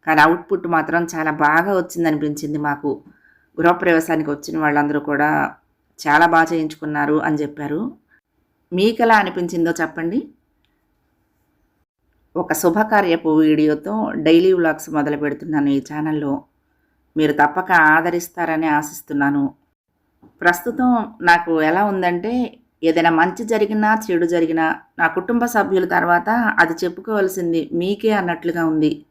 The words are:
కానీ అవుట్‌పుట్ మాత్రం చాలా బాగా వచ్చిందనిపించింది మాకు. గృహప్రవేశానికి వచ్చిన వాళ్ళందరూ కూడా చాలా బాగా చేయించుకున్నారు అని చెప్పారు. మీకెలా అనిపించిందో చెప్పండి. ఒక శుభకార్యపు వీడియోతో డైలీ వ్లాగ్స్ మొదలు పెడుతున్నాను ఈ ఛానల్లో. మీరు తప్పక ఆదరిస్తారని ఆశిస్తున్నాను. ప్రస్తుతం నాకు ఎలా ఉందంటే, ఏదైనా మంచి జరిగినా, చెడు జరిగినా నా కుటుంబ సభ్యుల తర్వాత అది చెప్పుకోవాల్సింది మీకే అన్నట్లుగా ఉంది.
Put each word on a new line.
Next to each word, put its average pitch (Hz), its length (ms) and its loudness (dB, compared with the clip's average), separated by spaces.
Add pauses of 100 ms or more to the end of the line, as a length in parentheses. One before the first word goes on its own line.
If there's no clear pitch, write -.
కానీ 156 180 4
అవుట్‌పుట్ 175 500 0
మాత్రం 165 380 0
చాలా 156 200 -4 (120)
బాగా 170 340 2
వచ్చిందనిపించింది 151 880 -4
మాకు. 143 240 -4 (680)
గృహప్రవేశానికి 165 800 2
వచ్చిన 160 300 -8
వాళ్ళందరూ 147 440 0
కూడా 147 220 0 (680)
చాలా 151 360 4
బాగా 165 180 4
చేయించుకున్నారు 151 640 -2 (120)
అని 151 140 -2
చెప్పారు. 147 380 -6 (880)
మీకెలా 220 520 2
అనిపించిందో 175 580 -2
చెప్పండి. 170 400 -4 (2250)
ఒక 170 240 -2
శుభకార్యపు 185 680 2 (100)
వీడియోతో 156 540 2 (320)
డైలీ 170 320 6
వ్లాగ్స్ 160 280 -2 (120)
మొదలు 147 200 -2
పెడుతున్నాను 147 520 -2
ఈ 139 180 0
ఛానల్లో. 151 460 -4 (840)
మీరు 151 220 2
తప్పక 147 320 0 (240)
ఆదరిస్తారని 165 720 -2
ఆశిస్తున్నాను. 143 720 -2 (1000)
ప్రస్తుతం 240 500 0 (380)
నాకు 170 220 2 (180)
ఎలా 180 140 2
ఉందంటే, 190 480 -2 (520)
ఏదైనా 165 280 2
మంచి 170 400 0
జరిగినా, 214 380 0 (160)
చెడు 170 300 0
జరిగినా 160 320 0 (320)
నా 165 80 2
కుటుంబ 208 380 -2
సభ్యుల 190 500 0
తర్వాత 175 340 2 (320)
అది 165 220 2
చెప్పుకోవాల్సింది 180 800 -2 (100)
మీకే 202 480 0
అన్నట్లుగా 170 440 -4
ఉంది. 156 260 2 (200)